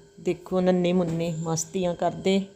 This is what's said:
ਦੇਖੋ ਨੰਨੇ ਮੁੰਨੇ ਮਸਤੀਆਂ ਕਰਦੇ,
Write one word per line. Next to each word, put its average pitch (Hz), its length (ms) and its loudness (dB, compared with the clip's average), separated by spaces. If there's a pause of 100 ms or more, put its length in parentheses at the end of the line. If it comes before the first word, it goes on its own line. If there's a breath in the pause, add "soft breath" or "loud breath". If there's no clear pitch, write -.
(200)
ਦੇਖੋ 180 400 -2
ਨੰਨੇ 180 320 4
ਮੁੰਨੇ 165 460 0
ਮਸਤੀਆਂ 170 560 -2
ਕਰਦੇ, 185 600 0